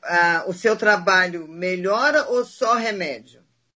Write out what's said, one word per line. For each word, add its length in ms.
a, 440
o 60
seu 240
trabalho 720
melhora 800
ou 160
só 300
remédio? 680